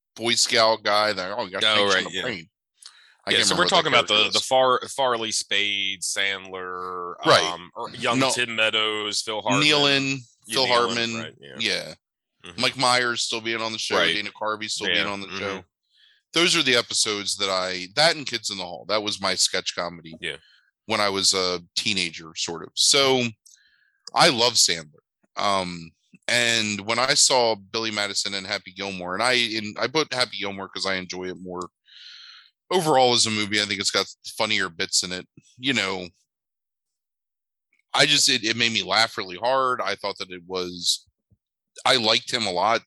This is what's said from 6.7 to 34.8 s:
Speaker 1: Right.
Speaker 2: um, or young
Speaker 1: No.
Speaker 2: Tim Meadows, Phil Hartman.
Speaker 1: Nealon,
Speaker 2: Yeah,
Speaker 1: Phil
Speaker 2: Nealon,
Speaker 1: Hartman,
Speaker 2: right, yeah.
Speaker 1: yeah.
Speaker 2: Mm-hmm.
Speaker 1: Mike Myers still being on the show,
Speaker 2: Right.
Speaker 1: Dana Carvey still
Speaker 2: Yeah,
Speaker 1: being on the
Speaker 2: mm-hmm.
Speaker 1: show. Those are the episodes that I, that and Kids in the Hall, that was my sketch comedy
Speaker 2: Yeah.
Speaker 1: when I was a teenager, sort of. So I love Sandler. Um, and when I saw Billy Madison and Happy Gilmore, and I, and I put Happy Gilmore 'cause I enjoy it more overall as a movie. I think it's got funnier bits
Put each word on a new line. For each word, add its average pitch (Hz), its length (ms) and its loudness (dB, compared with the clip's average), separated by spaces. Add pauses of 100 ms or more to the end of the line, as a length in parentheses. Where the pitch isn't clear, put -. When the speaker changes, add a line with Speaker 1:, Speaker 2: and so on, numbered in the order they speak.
Speaker 1:
Right. 90 280 6
Speaker 2:
um, 87 220 -12
or 120 140 -10
young 123 300 -2
Speaker 1:
No. 131 120 2
Speaker 2:
Tim 117 240 -2
Meadows, 107 680 -2
Phil 107 180 -6
Hartman. 135 260 2
Speaker 1:
Nealon, 139 520 2 (280)
Speaker 2:
Yeah, 113 60 -10
Speaker 1:
Phil 131 140 2
Speaker 2:
Nealon, - 20 0
Speaker 1:
Hartman, 117 480 0
Speaker 2:
right, 80 200 -12
yeah. 67 220 -20
Speaker 1:
yeah. 87 340 -2 (520)
Speaker 2:
Mm-hmm. 90 140 -12
Speaker 1:
Mike 123 160 0
Myers 123 460 2
still 117 180 -4
being 113 220 -4
on 113 100 -4
the 110 60 -8
show, 107 180 -2
Speaker 2:
Right. 85 180 4
Speaker 1:
Dana 104 160 -4
Carvey 107 400 -6
still 98 200 -4
Speaker 2:
Yeah, 87 60 2
Speaker 1:
being 85 120 0
on 101 140 -6
the 98 60 -12
Speaker 2:
mm-hmm. 95 120 -10
Speaker 1:
show. 95 240 -6 (720)
Those 165 240 4
are 160 40 2
the 131 140 4
episodes 101 640 0
that 98 120 -2
I, 92 460 -2
that 160 220 4
and 135 100 -10
Kids 113 220 -6
in 101 80 -8
the 92 80 -8
Hall, 90 240 -12
that 107 120 0
was 101 200 -6
my 95 120 0
sketch - 400 -2
comedy 85 460 -8
Speaker 2:
Yeah. 76 160 -8 (500)
Speaker 1:
when 107 140 0
I 104 80 4
was 98 260 2
a 90 280 0 (160)
teenager, 85 580 -4
sort 82 280 -6
of. - 120 -16
So 135 480 4 (920)
I 156 140 6
love 120 280 2
Sandler. 82 440 0 (380)
Um, 90 540 -2 (360)
and 113 540 2
when 113 180 -2
I 131 140 4
saw 123 420 4
Billy 110 360 -4
Madison 101 420 -4
and 95 120 -6
Happy 98 280 -6
Gilmore, 92 400 -6
and 104 100 -2
I, 123 120 2
and 110 440 -2
I 117 80 0
put 147 260 -2
Happy 120 240 -4
Gilmore 98 300 -6
'cause 95 180 -8
I 95 100 0
enjoy 92 340 -8
it 85 120 -8
more 90 280 -10 (1000)
overall 143 440 6
as 110 120 4
a 113 60 0
movie. 104 300 0
I 104 40 2
think 101 140 -4
it's 101 100 -2
got 98 240 0 (240)
funnier 107 300 0
bits 90 360 -2